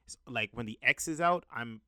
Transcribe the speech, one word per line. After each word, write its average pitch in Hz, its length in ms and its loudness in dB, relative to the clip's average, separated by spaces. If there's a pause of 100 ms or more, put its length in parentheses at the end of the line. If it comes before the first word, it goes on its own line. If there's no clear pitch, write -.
It's - 120 -18 (100)
like, 113 260 -2
when 117 140 -6
the 107 140 -10
X 135 260 2
is 160 120 -2
out, 175 340 4
I'm 117 340 -8